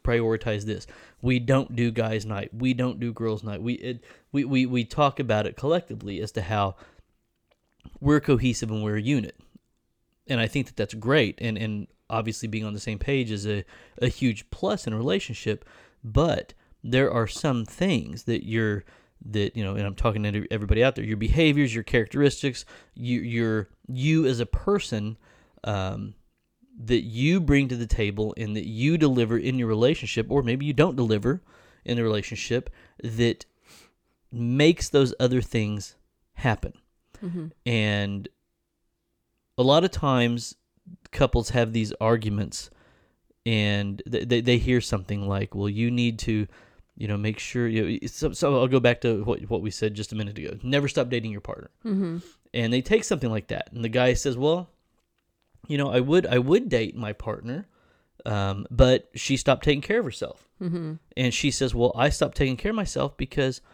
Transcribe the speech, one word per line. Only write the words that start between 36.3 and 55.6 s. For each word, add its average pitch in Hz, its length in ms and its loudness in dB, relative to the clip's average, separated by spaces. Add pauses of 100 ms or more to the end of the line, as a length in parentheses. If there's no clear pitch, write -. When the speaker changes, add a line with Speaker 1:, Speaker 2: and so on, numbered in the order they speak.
Speaker 1:
happen. - 400 -2 (500)
Speaker 2:
Mm-hmm. 175 240 -6 (200)
Speaker 1:
And 104 600 -2 (1300)
a 123 60 4
lot 147 200 6
of 185 80 2
times 120 640 0 (560)
couples - 400 2
have 117 220 2
these 110 280 0
arguments 110 680 0 (760)
and 104 640 0
th-, 120 180 -2
they, 120 140 2
they 123 160 4
hear 123 240 2
something 101 460 -4
like, 101 260 -2
"Well, 101 160 -2
you 113 220 0
need 120 280 0
to, 107 280 0 (500)
you 104 100 -6
know, 104 100 -2
make 107 220 -4
sure," 120 280 -2
you 110 340 0
know, - 60 -8
so, - 240 -4
so 143 280 2
I'll 127 80 4
go 131 120 4
back 120 220 4
to 110 220 2
what, 117 260 -2
what 101 120 -2
we 107 80 -4
said 107 240 -2
just 104 180 -8
a 110 40 -8
minute 107 220 -6
ago. - 260 -8
"Never 139 240 2
stop 127 220 0
dating 113 220 -2
your 104 100 -10
partner." - 280 -12 (160)
Speaker 2:
Mm-hmm. 190 320 -2 (360)
Speaker 1:
And 117 200 0
they 127 80 2
take 226 220 2
something 135 260 -2
like 110 180 -4
that. - 240 -8
And 117 120 -8
the 117 60 -2
guy 123 240 4
says, 123 240 -2
"Well, 165 320 0 (1000)